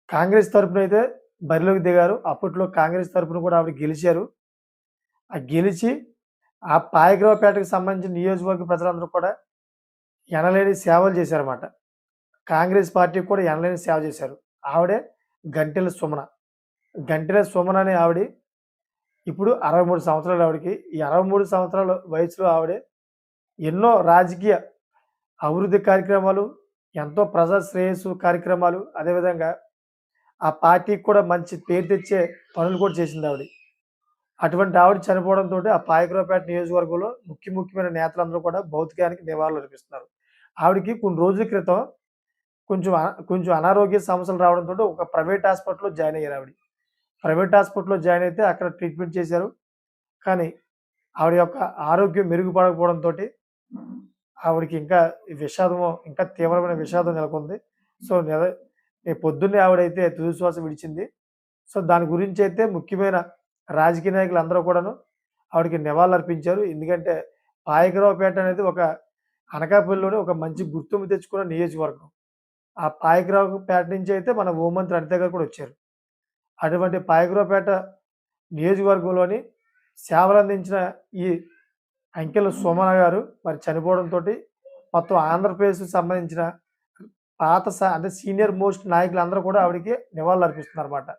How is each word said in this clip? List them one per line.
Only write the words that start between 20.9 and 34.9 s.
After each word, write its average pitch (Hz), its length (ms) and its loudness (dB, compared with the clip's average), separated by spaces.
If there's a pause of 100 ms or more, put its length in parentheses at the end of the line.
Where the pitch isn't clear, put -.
ఈ 160 80 -6
అరవై 156 280 2
మూడు 202 160 2
సంవత్సరాల 185 460 0 (160)
వయసులో 170 420 -2
ఆవిడే 165 280 0 (800)
ఎన్నో 180 320 2 (100)
రాజకీయ 175 520 4 (840)
అభివృద్ధి 175 400 0
కార్యక్రమాలు, 190 640 2 (520)
ఎంతో 151 300 -2
ప్రజా 185 340 2
శ్రేయస్సు 185 500 -4 (120)
కార్యక్రమాలు, 175 580 0 (180)
అదేవిధంగా 170 520 -2 (920)
ఆ 156 80 0 (140)
పార్టీకి 180 400 4
కూడా 208 180 4
మంచి 175 340 -2 (100)
పేరు 180 220 -2
తెచ్చే 190 320 0 (320)
పనులు 180 260 -2
కూడా 190 160 0
చేసింది 156 340 -4
ఆవిడ. 143 160 -6 (960)
అటువంటి 175 380 0
ఆవిడ 185 280 8